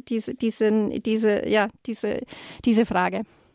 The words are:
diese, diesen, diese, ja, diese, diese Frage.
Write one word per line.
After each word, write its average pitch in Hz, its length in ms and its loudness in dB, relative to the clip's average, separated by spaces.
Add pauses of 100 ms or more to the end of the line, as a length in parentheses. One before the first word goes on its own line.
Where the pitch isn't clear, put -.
diese, 226 260 -4
diesen, 214 720 0
diese, 220 440 2
ja, 214 200 2 (180)
diese, 214 360 -4 (420)
diese 226 220 4
Frage. 185 380 0 (320)